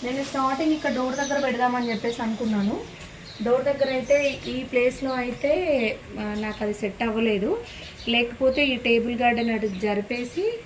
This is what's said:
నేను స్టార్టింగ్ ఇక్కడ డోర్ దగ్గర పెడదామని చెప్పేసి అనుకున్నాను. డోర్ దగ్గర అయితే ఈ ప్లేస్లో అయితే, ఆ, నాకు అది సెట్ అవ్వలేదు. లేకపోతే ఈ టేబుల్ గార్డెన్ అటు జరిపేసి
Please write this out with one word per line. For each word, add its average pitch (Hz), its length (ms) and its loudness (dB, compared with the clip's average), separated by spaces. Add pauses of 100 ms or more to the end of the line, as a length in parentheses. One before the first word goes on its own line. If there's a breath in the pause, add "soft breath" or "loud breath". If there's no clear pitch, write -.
నేను 269 200 -2
స్టార్టింగ్ 269 480 2
ఇక్కడ 277 220 0
డోర్ 262 200 0
దగ్గర 277 260 0
పెడదామని 247 500 2
చెప్పేసి 233 320 -2
అనుకున్నాను. 220 580 0 (640)
డోర్ 247 200 4
దగ్గర 277 280 2
అయితే 277 560 2
ఈ 247 180 -4
ప్లేస్లో 254 480 0
అయితే, 254 400 0 (680)
ఆ, 208 180 -4
నాకు 214 260 -4
అది 208 100 -2
సెట్ 208 280 -4
అవ్వలేదు. 220 560 2 (500 loud breath)
లేకపోతే 262 560 2
ఈ 262 120 2
టేబుల్ 233 400 2
గార్డెన్ 233 340 2
అటు 220 160 0
జరిపేసి 240 1000 -2